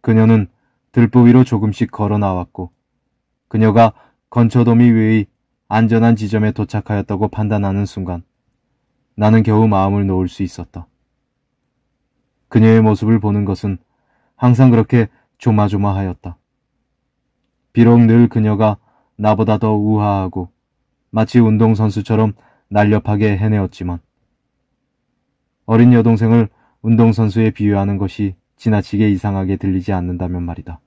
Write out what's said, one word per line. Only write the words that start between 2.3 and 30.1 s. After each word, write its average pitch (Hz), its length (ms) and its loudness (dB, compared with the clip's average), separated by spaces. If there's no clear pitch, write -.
그녀가 110 460 2
건초더미 120 600 2
위의 110 360 0
안전한 113 480 2
지점에 107 360 -4
도착하였다고 104 760 -6
판단하는 101 580 -4
순간 90 380 -10
나는 110 300 2
겨우 110 240 2
마음을 98 400 -2
놓을 92 200 -2
수 - 140 -12
있었다. 90 460 -12
그녀의 113 320 4
모습을 110 380 0
보는 104 260 -4
것은 95 320 -6
항상 123 360 4
그렇게 113 360 0
조마조마하였다. 98 1000 -2
비록 117 280 4
늘 117 260 4
그녀가 107 500 -2
나보다 107 440 -2
더 110 140 -2
우아하고 104 760 -4
마치 110 300 0
운동선수처럼 110 960 0
날렵하게 104 680 0
해내었지만 95 640 -4
어린 120 280 4
여동생을 113 560 2
운동선수에 110 680 0
비유하는 101 460 -2
것이 98 380 -6
지나치게 104 540 -2
이상하게 98 460 -4
들리지 95 360 -4
않는다면 90 500 -6